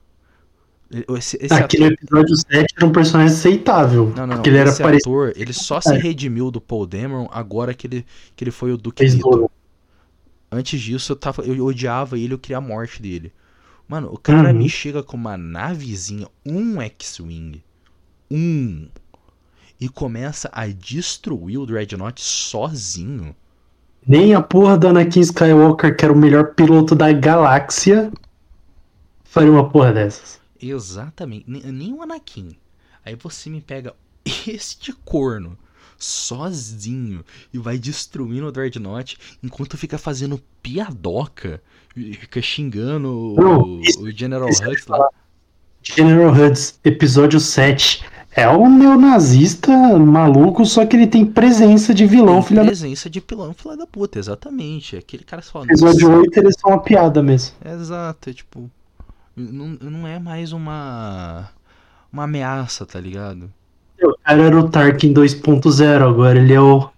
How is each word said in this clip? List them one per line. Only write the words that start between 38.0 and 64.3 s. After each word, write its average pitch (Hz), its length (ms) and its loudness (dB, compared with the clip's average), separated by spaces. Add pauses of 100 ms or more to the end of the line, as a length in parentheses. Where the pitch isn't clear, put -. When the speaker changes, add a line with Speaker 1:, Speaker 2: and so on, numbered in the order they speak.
Speaker 1:
o 143 60 -12
Dreadnought 123 680 -12 (240)
enquanto 131 340 -14
fica - 220 -12
fazendo 139 420 -10 (220)
piadoca 120 1000 -12 (360)
e 107 180 -16
fica - 260 -12
xingando 135 680 -8
o, 113 280 -8
Speaker 2:
Não, 135 440 2
isso, 85 220 -2
Speaker 1:
o 107 80 -12
General 127 380 -8
Speaker 2:
isso 190 140 -2
que - 60 -8
eu 135 40 -8
Speaker 1:
Hux 143 140 -8
Speaker 2:
ia - 60 -
Speaker 1:
lá. 147 60 -4
Speaker 2:
falar. 139 100 2 (760)
General 160 500 4
Hux, 143 520 2
episódio 147 560 2
sete. - 640 0 (300)
É 117 140 2
um 202 220 6
neonazista 254 1000 6 (280)
maluco, 156 680 6
só 220 220 2
que 240 100 2
ele 233 100 6
tem 220 200 4
presença 220 680 4
de 202 140 4
vilão, 196 300 6
Speaker 1:
Tem 185 60 2
Speaker 2:
filha 214 200 4
da 208 60 6
Speaker 1:
presença 160 420 -6
de 185 180 -12
vilão, 185 240 -14
filha 302 240 -18
da 330 100 -16
puta, 202 320 -10
exatamente. 147 800 -12
Aquele - 280 -18
cara 170 180 -18
só, 143 220 -16
Speaker 2:
Episódio 165 440 4
Speaker 1:
"Nossa." 170 120 8
Speaker 2:
oito, 170 180 2
eles 190 200 4
são 196 120 2
uma 196 120 2
piada 165 400 2
mesmo. 131 320 0 (100)
Speaker 1:
Exato, 165 680 -14
tipo, 123 380 -20 (680)
não, 131 320 -14 (120)
não 156 280 -14
é 165 100 -14
mais 165 340 -12
uma, 113 1000 -12 (600)
uma 143 120 -12
ameaça, 135 600 -10
tá - 120 -18
ligado? 92 540 -16 (500)
Speaker 2:
O 160 220 0
cara 151 180 2